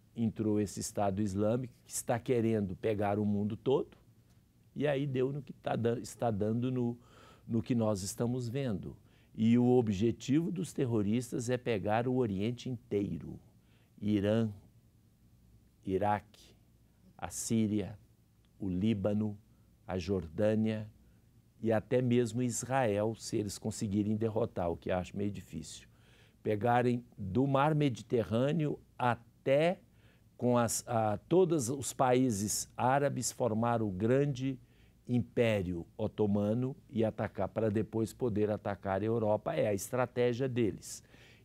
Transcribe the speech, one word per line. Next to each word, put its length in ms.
entrou 460
esse 200
Estado 420
Islâmico 500
que 60
está 260
querendo 580
pegar 420
o 60
mundo 320
todo, 400
e 100
aí 200
deu 260
no 100
que 120
tá 200
dan-, 260
está 300
dando 400
no, 280
no 140
que 120
nós 280
estamos 460
vendo. 480
E 220
o 120
objetivo 840
dos 200
terroristas 760
é 80
pegar 500
o 100
Oriente 520
inteiro, 720
Irã, 520
Iraque, 680
a 140
Síria, 680
o 80
Líbano, 680
a 100
Jordânia 880
e 140
até 300
mesmo 400
Israel, 720
se 240
eles 180
conseguirem 580
derrotar, 560
o 60
que 140
eu 60
acho 200
meio 140
difícil. 580
Pegarem 600
do 300
Mar 280
Mediterrâneo 1040
até 800
com 220
as, 300
a, 300
todos 400
os 240
países 840
árabes 540
formar 500
o 80
grande 720
império 800
otomano 800
e 140
atacar, 440
para 220
depois 420
poder 380
atacar 500
a 40
Europa, 500
é 140
a 60
estratégia 760
deles. 560